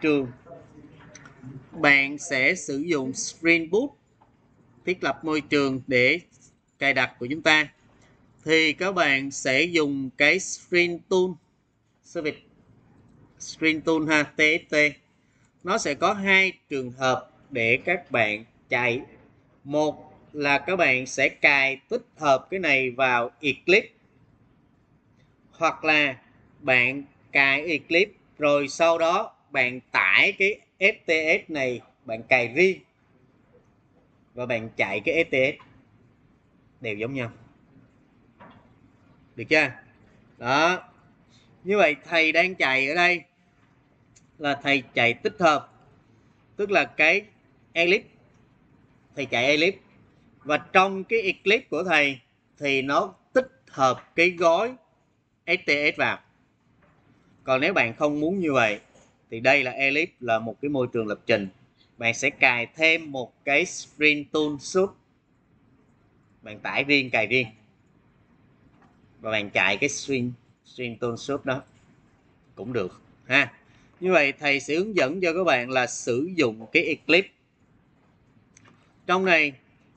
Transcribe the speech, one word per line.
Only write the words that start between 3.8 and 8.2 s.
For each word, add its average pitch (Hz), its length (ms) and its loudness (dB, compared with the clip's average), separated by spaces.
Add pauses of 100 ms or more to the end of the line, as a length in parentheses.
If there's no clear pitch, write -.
thiết 180 200 -6
lập 139 200 -4
môi 156 160 0
trường 139 460 0
để 131 340 2 (580)
cài 139 160 0
đặt 127 240 -2
của 123 120 -8
chúng 156 120 -6
ta. 156 260 4 (760)